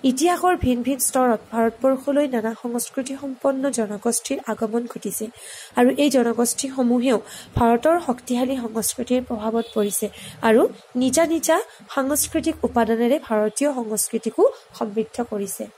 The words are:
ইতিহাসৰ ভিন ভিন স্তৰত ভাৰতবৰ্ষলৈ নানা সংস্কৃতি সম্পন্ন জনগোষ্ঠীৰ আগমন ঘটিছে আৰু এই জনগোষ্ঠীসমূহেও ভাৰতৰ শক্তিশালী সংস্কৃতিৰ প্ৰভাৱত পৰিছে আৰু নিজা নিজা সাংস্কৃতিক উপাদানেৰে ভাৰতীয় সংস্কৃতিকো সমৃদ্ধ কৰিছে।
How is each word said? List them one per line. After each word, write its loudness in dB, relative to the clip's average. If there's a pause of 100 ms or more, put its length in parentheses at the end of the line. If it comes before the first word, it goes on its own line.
ইতিহাসৰ 2
ভিন 0
ভিন -2
স্তৰত 0 (120)
ভাৰতবৰ্ষলৈ 0
নানা -2
সংস্কৃতি -6
সম্পন্ন -2
জনগোষ্ঠীৰ -4
আগমন -4
ঘটিছে -8 (480)
আৰু 6
এই 4
জনগোষ্ঠীসমূহেও 2 (360)
ভাৰতৰ 4
শক্তিশালী -2
সংস্কৃতিৰ -2
প্ৰভাৱত -2 (100)
পৰিছে -2 (340)
আৰু 6 (280)
নিজা 4
নিজা 2 (340)
সাংস্কৃতিক -2
উপাদানেৰে 2
ভাৰতীয় 0
সংস্কৃতিকো 0 (260)
সমৃদ্ধ -4
কৰিছে। -6 (120)